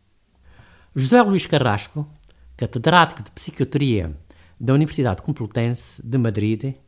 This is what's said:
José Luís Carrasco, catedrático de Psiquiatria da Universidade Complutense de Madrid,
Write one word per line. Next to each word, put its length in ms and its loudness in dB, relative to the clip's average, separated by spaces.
José 260 4
Luís 260 2
Carrasco, 600 -2
catedrático 680 2
de 80 -20
Psiquiatria 840 -2
da 120 0
Universidade 480 0
Complutense 800 -6
de 160 -4
Madrid, 600 -2